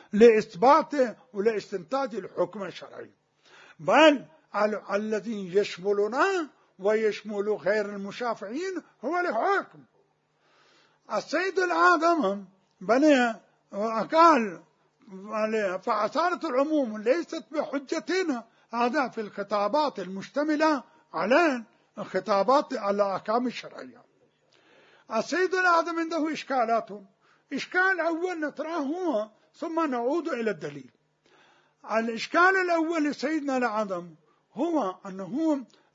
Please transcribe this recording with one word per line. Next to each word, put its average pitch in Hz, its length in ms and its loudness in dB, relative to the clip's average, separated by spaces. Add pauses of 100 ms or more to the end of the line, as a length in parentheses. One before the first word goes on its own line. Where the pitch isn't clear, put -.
(120)
لإثبات 226 800 6 (400)
ولاستنتاج 208 840 -4
الحكم 190 500 -6
الشرعي، 123 460 -14 (680)
بل 233 460 6 (320)
ال-، 208 380 -2
الذي 202 600 -4
يشملنا 214 920 0 (300)
ويشمل 208 720 -2
غير 202 360 0
المشافهين 226 960 -8 (220)
هو 339 160 -2
الحكم. 349 640 -2 (1300)
السيد 330 440 -2
الأعظم 330 880 2 (360)
بل 247 540 4 (800)
قال: 285 500 6 (460)
بل 214 760 -4
فأصالة 262 680 -2
العموم 269 500 0
ليست 294 540 -2
بحجتنا 294 920 -4 (300)
هذا 240 340 0
في 220 120 -8
الخطابات 208 760 -2
المشتملة 277 840 -2 (300)
على 240 520 2 (340)
الخطابات، 208 760 0
على 202 220 -2
الأحكام 208 500 -2
الشرعية. - 560 -12 (1120)
السيد 349 380 0
الأعظم 339 440 2
عنده 330 340 -2
إشكالات. 233 560 -2 (640)
إشكال 370 480 0
أول 339 400 -2
نطرحه 302 380 -6
هو، 285 500 -4 (260)
ثم 320 360 -2
نعود 262 380 -2
إلى 233 220 -2
الدليل. 147 400 -10 (1040)
الإشكال 233 720 2
الأول 330 400 0
لسيدنا 285 520 -2
الأعظم 208 580 -2 (400)
هو 254 420 -2 (100)
أنه 226 580 -4 (300)